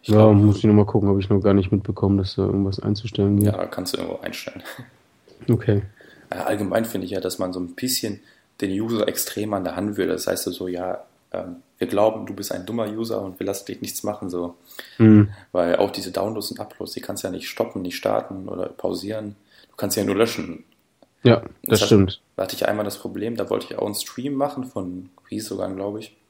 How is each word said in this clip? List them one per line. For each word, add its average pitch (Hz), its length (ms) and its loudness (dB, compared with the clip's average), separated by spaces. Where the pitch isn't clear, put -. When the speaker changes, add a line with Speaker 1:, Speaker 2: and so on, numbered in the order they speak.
Speaker 1:
Ich - 60 -8
Speaker 2:
Ja, 107 80 6
Speaker 1:
glaub, 107 180 10
Speaker 2:
muss 101 240 8
ich - 60 -2
noch 107 100 8
mal 104 100 8
gucken, 101 240 2
hab 98 100 4
ich 95 120 -4
noch 101 100 4
gar 98 140 4
nicht 95 180 2
mitbekommen, 98 460 2
dass 95 160 -2
da 95 80 -2
irgendwas 98 360 0
einzustellen 104 600 0
gibt. 104 160 4
Speaker 1:
Ja, 90 100 -4
kannst 92 280 -8
du - 40 -8
irgendwo 87 220 -6
einstellen. - 420 -12
Speaker 2:
Okay. 104 340 2
Speaker 1:
Äh, - 120 -6
allgemein 104 440 0
finde 95 220 -6
ich 95 60 -8
ja, 95 80 -4
dass 90 180 -6
man 92 160 -4
so 90 60 -6
ein 87 140 -8
bisschen 113 460 -4
den 98 100 -2
User 110 380 0
extrem - 460 -4
an 95 100 -4
der 82 120 -6
Hand 104 200 -4
will. 90 120 0
Das 82 180 -4
heißt 90 180 -2
so, 92 240 -6
ja, 90 360 -6
ähm, 87 240 -8
wir 90 100 -4
glauben, 107 380 0
du 101 80 -10
bist 101 180 -8
ein 92 140 -8
dummer 113 200 -4
User 107 340 -4
und 95 200 -10
wir 92 60 -4
lassen 98 200 -6
dich - 140 -12
nichts - 240 -8
machen, 104 260 -6
so. 87 240 -6
Speaker 2:
Mhm. 107 320 10
Speaker 1:
Weil 87 260 2
auch 98 140 4
diese 95 220 -8
Downloads 101 400 -4
und - 80 -12
Uploads, - 320 -12
die - 80 -10
kannst - 240 -10
du 95 40 -4
ja 92 40 -6
nicht 87 160 -10
stoppen, - 340 -6
nicht 90 140 -8
starten 98 520 -2
oder 92 200 -6
pausieren. 104 680 -6
Du - 60 -20
kannst 98 180 -4
sie 107 60 0
ja 101 60 0
nur 101 80 0
löschen. 95 500 -2
Speaker 2:
Ja, 117 160 8
Speaker 1:
Das - 100 -16
Speaker 2:
das 107 160 2
Speaker 1:
hat-, 101 60 2
Speaker 2:
stimmt. 98 340 6
Speaker 1:
da - 80 -4
hatte - 100 -8
ich - 140 -2
einmal 104 160 -2
das 98 140 -8
Problem, 104 380 -6
da 101 140 -4
wollte 104 200 -2
ich - 80 -10
auch 101 80 -2
einen 104 100 -4
Stream 135 380 -8
machen 135 300 -4
von 90 440 -10
Resogun, 98 420 -6
glaub 101 240 -8
ich. - 160 -16